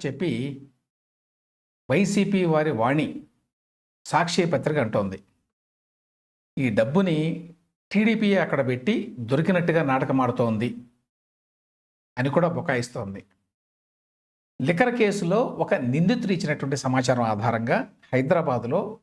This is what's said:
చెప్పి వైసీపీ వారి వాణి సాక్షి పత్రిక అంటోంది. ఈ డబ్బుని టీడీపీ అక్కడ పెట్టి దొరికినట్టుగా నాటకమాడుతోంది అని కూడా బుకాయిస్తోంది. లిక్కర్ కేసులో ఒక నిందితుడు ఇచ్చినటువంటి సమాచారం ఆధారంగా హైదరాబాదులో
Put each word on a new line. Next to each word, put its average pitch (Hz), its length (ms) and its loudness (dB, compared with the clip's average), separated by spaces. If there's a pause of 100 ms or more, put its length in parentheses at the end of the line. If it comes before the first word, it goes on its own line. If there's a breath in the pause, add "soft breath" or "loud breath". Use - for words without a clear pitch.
చెప్పి 135 540 -4 (1300)
వైసీపీ 190 540 2
వారి 156 260 2
వాణి 127 520 0 (840)
సాక్షి 170 400 0
పత్రిక 156 320 -2
అంటోంది. 107 460 -2 (1300)
ఈ 131 120 0
డబ్బుని 156 840 0 (380)
టీడీపీ 208 440 2
అక్కడ 151 320 0
పెట్టి 170 520 -2
దొరికినట్టుగా 165 640 2
నాటకమాడుతోంది 127 920 0 (1400)
అని 131 120 0
కూడా 170 180 4
బుకాయిస్తోంది. 120 800 -4 (1400)
లిక్కర్ 175 340 2
కేసులో 202 480 2
ఒక - 300 -4
నిందితుడు 175 580 0
ఇచ్చినటువంటి 147 460 -2
సమాచారం 127 460 0
ఆధారంగా 113 720 0 (200)
హైదరాబాదులో 143 880 0